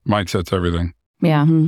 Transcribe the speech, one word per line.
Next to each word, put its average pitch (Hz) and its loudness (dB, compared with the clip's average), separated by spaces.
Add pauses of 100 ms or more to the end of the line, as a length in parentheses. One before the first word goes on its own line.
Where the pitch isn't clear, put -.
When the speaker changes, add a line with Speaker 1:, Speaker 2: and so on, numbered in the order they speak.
Speaker 1:
Mindset's 101 -2
everything. 87 -2 (300)
Speaker 2:
Yeah. 156 2
Speaker 3:
Mm-hmm. 160 2